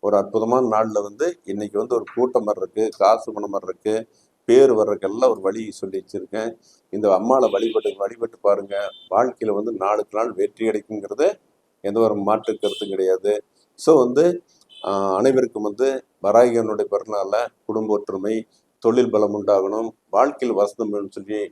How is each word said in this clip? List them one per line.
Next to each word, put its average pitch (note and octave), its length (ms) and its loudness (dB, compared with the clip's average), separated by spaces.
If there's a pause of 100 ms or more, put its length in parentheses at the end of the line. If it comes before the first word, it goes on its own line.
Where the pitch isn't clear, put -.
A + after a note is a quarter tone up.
ஒரு G#2 140 2
அற்புதமான A2+ 500 0
நாள்ல G#2+ 360 0
வந்து G#2+ 420 -6
இன்னைக்கு G2+ 340 -8
வந்து B2 160 -2
ஒரு A2 100 -2 (100)
கூட்டம் B2 300 0
வர்றதுக்கு, G#2 400 -2 (140)
காசு A2 340 2
பணம் G#2 180 -8
வர்றதுக்கு, G2 440 -6 (540)
பேர் B2+ 240 8
வர்றதுக்கு G#2 360 0
எல்லாம் A#2+ 220 2
ஒரு G2+ 100 -2
வழி G2 300 -4
சொல்லி F#2+ 280 -10
வச்சிருக்கேன். G#2 520 -8 (420)
இந்த G#2 220 -2
அம்மாளை A#2 360 4
வழிபட்டு, G#2+ 460 0
வழிபட்டு A2+ 420 -8
பாருங்க. G2+ 360 0 (360)
வாழ்க்கையில A2 440 0
வந்து A2 180 -4
நாளுக்கு G#2 460 -2
நாள் A2+ 140 -2
வெற்றி G2 340 -4
கிடைக்குங்கிறது G#2+ 640 -2 (560)
எந்த G2+ 160 -2
ஒரு A2 140 2
மாற்று G#2+ 440 -2
கருத்தும் G#2 300 -4
கிடையாது. F#2+ 440 0 (420)
So D#3 240 4
வந்து, B2+ 260 2 (580)
ஆஹ், G2 320 -2
அனைவருக்கும் A#2+ 480 2
வந்து G#2+ 260 -2 (340)
வராகியனுடைய G#2+ 680 4
பிறந்தநாள்ல G2+ 560 -2 (200)
குடும்ப A2 260 -2
ஒற்றுமை, G2+ 440 -4 (460)
தொழில் A#2+ 280 4
பலம் G#2 240 2
உண்டாகணும், G2+ 540 0 (220)
வாழ்க்கையில் A#2+ 480 0
வசந்தம் G#2 340 -2
வேணும்னு G2+ 260 -8
சொல்லி G#2 220 -8 (100)